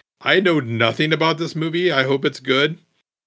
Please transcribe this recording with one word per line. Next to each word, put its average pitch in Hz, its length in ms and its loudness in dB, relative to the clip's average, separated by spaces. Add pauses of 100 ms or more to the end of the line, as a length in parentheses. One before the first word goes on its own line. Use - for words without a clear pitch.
(220)
I 147 180 2
know 175 200 2
nothing 117 540 0
about 160 240 0
this 160 180 -8
movie. 165 360 -2
I 135 120 2
hope 135 220 0
it's 143 140 -2
good. 135 380 0 (500)